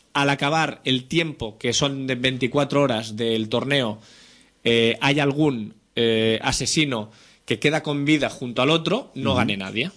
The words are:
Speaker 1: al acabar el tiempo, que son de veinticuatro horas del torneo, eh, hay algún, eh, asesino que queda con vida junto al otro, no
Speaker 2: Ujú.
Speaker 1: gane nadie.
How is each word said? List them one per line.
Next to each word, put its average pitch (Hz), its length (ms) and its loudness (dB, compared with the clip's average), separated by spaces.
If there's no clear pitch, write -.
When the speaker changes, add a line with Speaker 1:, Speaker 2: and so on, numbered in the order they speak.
Speaker 1:
al 143 180 2
acabar 143 540 0
el 131 200 0
tiempo, 156 540 -4
que 120 140 -2
son 135 340 -2
de 131 80 -2
veinticuatro 131 680 0
horas 113 340 -2
del 113 320 -2
torneo, 120 500 0
eh, 117 360 4
hay 143 200 2
algún, 139 540 0
eh, 113 460 2
asesino 127 680 -2
que 117 140 -2
queda 151 240 0
con 143 220 -4
vida 143 260 2
junto 123 320 -4
al 139 80 4
otro, 165 440 0
no 113 160 -2
Speaker 2:
Ujú. 123 80 2
Speaker 1:
gane 110 180 0
nadie. 101 400 -4